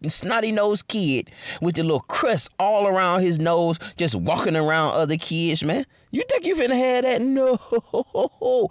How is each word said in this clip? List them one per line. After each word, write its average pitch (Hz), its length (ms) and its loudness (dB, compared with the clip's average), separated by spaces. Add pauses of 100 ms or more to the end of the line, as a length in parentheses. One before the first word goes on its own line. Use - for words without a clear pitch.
snotty 220 460 -2
nose 208 280 0
kid 156 480 -2 (300)
with 165 160 -2
the 165 80 -2
little 160 160 0
crust - 580 -2
all 202 300 2
around 185 320 2
his 175 180 2
nose, 165 420 2 (180)
just 151 180 0
walking 156 400 0
around 156 380 2
other 156 240 0
kids, 165 440 -2
man? 196 240 -2 (260)
You 359 180 -2
think 508 160 0
you 359 100 0
finna 254 220 0
have 254 260 2
that? 247 180 0
No. 262 1500 0